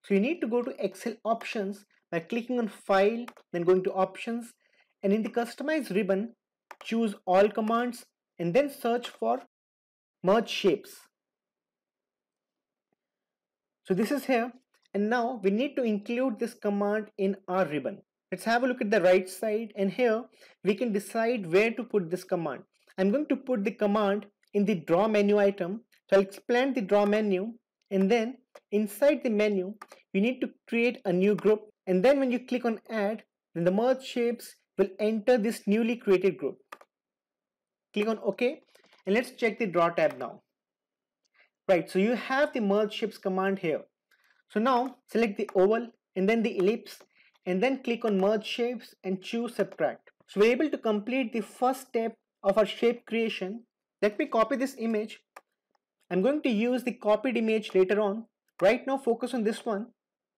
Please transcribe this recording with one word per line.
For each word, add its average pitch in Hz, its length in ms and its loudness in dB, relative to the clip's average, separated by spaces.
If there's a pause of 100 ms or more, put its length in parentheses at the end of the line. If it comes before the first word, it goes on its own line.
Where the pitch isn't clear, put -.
So 202 100 0
you 190 60 6
need 285 220 0
to 285 40 -2
go 240 160 0
to 247 160 -6
Excel 214 360 -6 (100)
options 208 600 -4 (280)
by 170 80 -2
clicking 240 400 -4
on 220 80 -2
File, 208 580 0 (260)
then 175 120 -2
going 185 180 6
to 190 100 -2
Options, 190 640 -4 (500)
and 196 80 2
in 220 120 0
the 240 40 -6
Customize 254 640 -4
ribbon, 196 440 -2 (480)
choose 226 320 -2 (100)
All 190 220 6
Commands 233 580 -2 (320)
and 170 160 -2
then 277 160 2
search 240 380 -4
for 233 320 -2 (840)
Merge 208 260 4
Shapes. - 600 -2 (2750)
So 190 120 -2
this 220 180 0
is 269 140 -4
here, 247 260 0 (420)
and 208 160 -2
now 240 320 -2
we 196 80 2
need 254 240 0
to 269 80 -2
include 233 560 -2
this 226 160 -6
command 208 540 -2 (100)
in 196 160 0 (140)
our 185 180 0
ribbon. 131 360 -6 (280)
Let's 180 140 -8
have 233 180 2
a 262 60 2
look 247 120 -4
at 208 120 -2
the 214 80 4
right 185 280 4
side, 220 460 -4
and 196 160 -2
here 233 320 0 (400)
we 190 140 0
can 240 160 -2
decide 214 600 -2
where 220 200 4
to 233 100 -8
put 190 260 -4
this 175 140 -6
command. 160 400 -6 (340)
I'm 190 140 2
going 285 160 0
to 277 100 0
put 233 280 -4
the 214 80 -2
command 208 540 0 (280)
in 202 120 2
the 208 100 2
draw 170 320 2
menu 208 280 4
item. 202 440 0 (280)
So 196 100 6
I'll 196 40 6
expand 240 540 -2
the 262 40 -2
draw 202 260 4
menu, 208 480 0 (360)
and 190 180 2
then 233 280 2 (340)
inside 220 540 2
the 254 60 0
menu, 208 440 0 (380)
you 190 80 2
need 247 220 0
to 247 80 -6 (180)
create 233 360 0
a 185 80 0
new 190 220 4
group. 208 280 2 (260)
And 185 160 2
then 277 160 6
when 262 100 0
you 247 80 0
click 247 260 -6
on 226 140 -2 (100)
Add, 220 360 -4 (320)
then 170 80 0
the 180 80 4
merge 254 320 2
shapes 233 500 -4 (240)
will 190 100 4 (100)
enter 220 380 2
this 220 300 -2
newly 226 280 2
created 190 440 2
group. 135 180 -4 (1400)
Click 208 160 -2
on 220 160 -2
OK, 247 380 -2 (420)
and 196 100 0
let's 233 180 -2
check 220 260 -2
the 233 80 -2
draw 170 240 2
tab 156 280 0
now. 123 220 -10 (1300)
Right, 180 220 2
so 190 80 0
you 220 160 2
have 269 400 -2
the 262 60 -2
merge 208 340 0
shapes 214 240 -6
command 190 400 -2
here. 151 240 -2 (640)
So 214 120 -4
now 254 360 0 (140)
select 226 260 0
the 214 180 -6
oval 220 340 4 (280)
and 190 100 0
then 226 160 2
the 226 140 -2
ellipse, 202 440 -2 (440)
and 185 180 -2
then 269 200 0
click 233 240 -4
on 208 100 2
merge 208 300 2
shapes 240 480 -6 (100)
and 185 180 -4
choose 233 340 -6
subtract. 160 540 -4 (160)
So - 140 -2
we're 226 120 6
able 285 180 0
to - 80 -4
complete 226 560 -2
the 220 80 -4
first 262 460 -4
step 226 280 -4 (260)
of 196 140 2
our 214 80 6
shape 233 400 -2
creation. 220 600 -4 (360)
Let 208 180 0
me 311 60 0
copy 247 320 2
this 254 220 -4
image. 220 420 -4 (920)
I'm 180 120 2
going 285 200 2
to 269 80 0
use 240 320 0
the 240 100 -4
copied 214 440 0
image 220 380 0
later 190 260 4
on. 214 240 -2 (380)
Right 233 240 4
now 269 100 -2
focus 240 380 -2
on 226 100 -2
this 214 220 -4
one. 214 220 -4 (480)